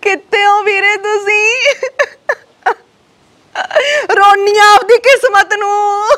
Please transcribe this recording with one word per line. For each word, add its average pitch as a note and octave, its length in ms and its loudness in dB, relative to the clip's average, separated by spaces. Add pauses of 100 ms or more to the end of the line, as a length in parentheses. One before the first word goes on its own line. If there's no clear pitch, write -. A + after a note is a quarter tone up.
ਕਿੱਥੇ G4+ 440 -4
ਹੋ G4+ 180 2
ਵੀਰੇ G4+ 340 -2
ਤੁਸੀਂ? G#4 760 -2 (2500)
ਰੋਨੀ G4+ 420 2
ਆਪਦੀ G#4 400 4
ਕਿਸਮਤ A#4 560 2
ਨੂੰ। G#4 540 -2 (100)